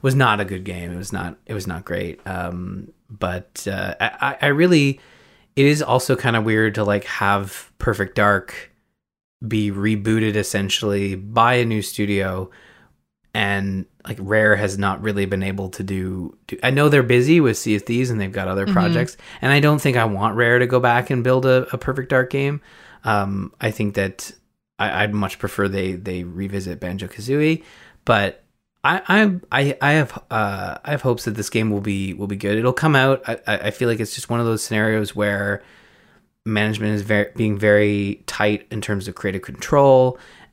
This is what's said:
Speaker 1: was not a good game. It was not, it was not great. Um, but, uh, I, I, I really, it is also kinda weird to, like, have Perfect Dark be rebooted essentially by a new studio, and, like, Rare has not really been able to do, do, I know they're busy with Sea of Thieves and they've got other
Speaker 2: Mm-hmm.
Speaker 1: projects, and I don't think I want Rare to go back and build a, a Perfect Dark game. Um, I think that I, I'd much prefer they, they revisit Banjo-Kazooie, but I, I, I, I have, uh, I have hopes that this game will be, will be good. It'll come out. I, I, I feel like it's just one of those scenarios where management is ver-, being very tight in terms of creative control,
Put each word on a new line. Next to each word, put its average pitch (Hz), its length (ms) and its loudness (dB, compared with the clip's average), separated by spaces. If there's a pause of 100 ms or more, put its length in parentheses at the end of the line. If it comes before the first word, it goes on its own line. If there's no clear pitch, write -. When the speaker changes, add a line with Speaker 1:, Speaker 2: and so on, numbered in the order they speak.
Speaker 1:
was 131 140 2
not 113 260 4
a 98 60 -2
good 95 180 -8
game. 90 280 -8
It 87 40 -8
was 92 160 -8
not, 90 240 -8 (100)
it 107 60 -10
was 98 140 -6
not 90 180 -8
great. 87 420 -8
Um, 92 680 -8 (180)
but, 92 600 -8
uh, 95 300 -6
I, 113 60 0 (140)
I, 135 220 -2
I 139 60 0
really, 143 520 4 (560)
it 139 100 6
is 147 160 4
also 127 340 2
kinda 117 240 2
weird 110 360 2
to, 110 80 0
like, 101 200 0
have 101 760 -2
Perfect 101 360 -2
Dark 101 560 0 (760)
be 107 260 0
rebooted 107 640 0
essentially 98 800 -2
by 113 380 2
a 123 100 2
new 110 180 0
studio, 95 680 -2 (840)
and, 98 520 -2 (200)
like, - 140 -10
Rare 107 340 4
has 98 240 -2
not 98 240 -2
really 101 240 0
been 95 160 -2
able 95 280 -4
to - 120 -10
do, 92 640 -6
do, - 160 -10
I 127 80 2
know 143 180 4
they're 143 140 6
busy 123 380 6
with 117 180 4
Sea 107 160 0
of 101 80 0
Thieves 123 280 0
and 107 100 0
they've 95 100 -4
got 98 160 -4
other 98 200 -2
Speaker 2:
Mm-hmm. 202 80 0
Speaker 1:
projects, 170 420 2 (240)
and 131 120 2
I 143 60 6
don't 147 220 4
think 135 160 2
I 117 80 4
want 104 320 0
Rare 120 240 4
to 127 80 4
go 127 100 4
back 120 320 2
and 127 140 0
build 127 200 2
a, 127 280 4
a 127 40 -6
Perfect 135 340 -6
Dark 127 200 2
game. 139 300 -2 (420)
Um, 98 580 -2
I 110 120 -2
think 101 240 -4
that 98 340 -4 (480)
I, 95 240 0
I'd 107 100 0
much 101 280 -2
prefer 98 260 -2
they, 95 280 -2
they 92 280 -8
revisit 92 560 -8
Banjo-Kazooie, 120 840 -2 (400)
but 101 400 0 (400)
I, 160 240 2
I, 190 520 2
I, 143 200 0
I 143 140 2
have, - 360 0
uh, 98 540 -4
I 143 80 -10
have 143 100 -4
hopes 123 220 0
that 113 80 -4
this 107 180 -6
game 110 200 0
will 101 100 0
be, 98 340 -4
will 101 140 -8
be 98 80 -4
good. 101 220 -2
It'll 123 140 2
come 156 220 2
out. 135 340 2
I, 117 200 -6
I, 107 100 -2
I 104 140 -4
feel 123 160 -2
like 117 100 0
it's 110 160 -6
just - 160 -12
one 117 80 0
of 117 80 0
those 110 160 -2
scenarios 110 540 0
where 101 480 -2 (800)
management 107 520 -2
is 101 60 -4
ver-, 104 340 0
being 107 200 0
very 104 720 2
tight 104 460 -2
in 107 80 -6
terms 98 260 -4
of 101 80 -10
creative 95 280 -6
control, 131 760 4 (340)